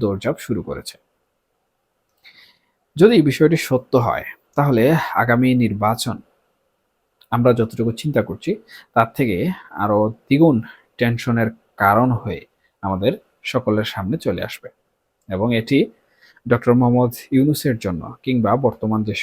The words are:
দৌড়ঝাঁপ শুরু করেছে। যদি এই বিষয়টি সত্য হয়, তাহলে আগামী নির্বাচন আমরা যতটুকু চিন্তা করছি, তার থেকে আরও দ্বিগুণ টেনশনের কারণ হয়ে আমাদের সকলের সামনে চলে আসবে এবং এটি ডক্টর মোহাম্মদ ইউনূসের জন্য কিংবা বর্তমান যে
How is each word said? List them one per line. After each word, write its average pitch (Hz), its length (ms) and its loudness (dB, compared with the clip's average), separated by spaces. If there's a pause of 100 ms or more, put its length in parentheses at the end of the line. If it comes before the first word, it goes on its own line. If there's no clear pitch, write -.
দৌড়ঝাঁপ 107 380 -4
শুরু 104 240 -6
করেছে। - 340 -12 (2000)
যদি 196 200 6
এই 156 140 6
বিষয়টি 156 280 2 (100)
সত্য 127 300 -4
হয়, 117 280 -2 (280)
তাহলে 143 280 2 (320)
আগামী 120 400 2
নির্বাচন 107 640 -2 (1160)
আমরা 120 200 2
যতটুকু 113 380 -2 (100)
চিন্তা 135 220 -2
করছি, - 280 -8 (420)
তার 113 220 2
থেকে 113 220 0 (460)
আরও 104 160 2 (280)
দ্বিগুণ 143 300 4 (400)
টেনশনের 117 520 0 (340)
কারণ 107 300 6
হয়ে 104 300 -6 (400)
আমাদের 98 300 -2 (320)
সকলের 107 480 -2
সামনে 98 260 -6
চলে 92 260 -4
আসবে - 240 -14 (600)
এবং 98 260 -2
এটি 117 240 0 (680)
ডক্টর 120 280 2
মোহাম্মদ 123 380 2 (180)
ইউনূসের 139 480 0
জন্য 90 240 -6 (200)
কিংবা 117 340 0
বর্তমান 110 480 -2
যে 104 180 -6